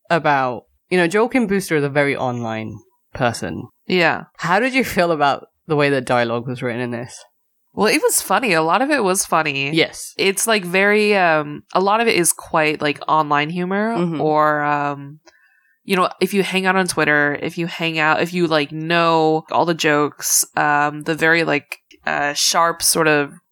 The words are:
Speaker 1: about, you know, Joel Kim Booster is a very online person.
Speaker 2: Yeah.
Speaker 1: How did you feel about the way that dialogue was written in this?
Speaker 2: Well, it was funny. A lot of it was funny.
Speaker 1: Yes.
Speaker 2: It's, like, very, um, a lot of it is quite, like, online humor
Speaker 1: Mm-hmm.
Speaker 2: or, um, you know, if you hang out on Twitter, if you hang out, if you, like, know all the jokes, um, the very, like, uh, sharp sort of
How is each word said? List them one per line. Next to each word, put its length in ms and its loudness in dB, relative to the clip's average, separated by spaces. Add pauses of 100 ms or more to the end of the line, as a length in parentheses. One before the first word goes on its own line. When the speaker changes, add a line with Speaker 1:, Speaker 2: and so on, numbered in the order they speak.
Speaker 1:
about, 560 0 (260)
you 80 2
know, 80 4
Joel 220 0
Kim 180 2
Booster 300 -2
is 80 2
a 40 -2
very 280 0
online 580 -4 (400)
person. 540 -4 (180)
Speaker 2:
Yeah. 380 0 (140)
Speaker 1:
How 220 0
did 140 -2
you 100 2
feel 280 0
about 340 0 (200)
the 100 0
way 140 2
that 140 0
dialogue 420 0
was 160 -8
written 180 -4
in 100 -4
this? 260 -10 (560)
Speaker 2:
Well, 140 0
it 160 2
was 180 0
funny. 320 0
A 100 4
lot 200 2
of 80 -2
it 140 0
was 200 0
funny. 460 -2
Speaker 1:
Yes. 480 -2
Speaker 2:
It's, 280 0
like, 180 0
very, 520 2
um, 460 0 (100)
a 80 2
lot 200 2
of 80 0
it 80 2
is 160 2
quite, 500 -2
like, 240 -2
online 440 2
humor 460 -2
Speaker 1:
Mm-hmm. 240 -2
Speaker 2:
or, 440 2
um, 560 -4 (720)
you 60 2
know, 120 2 (120)
if 120 0
you 120 0
hang 220 -2
out 100 2
on 100 2
Twitter, 560 2
if 160 -6
you 80 -2
hang 320 -4
out, 240 2
if 100 -2
you, 140 2
like, 240 0
know 800 2
all 160 2
the 80 0
jokes, 680 0 (120)
um, 460 0
the 140 -4
very, 260 2
like, 360 -2 (280)
uh, 260 -2
sharp 480 0
sort 280 2
of 240 2 (180)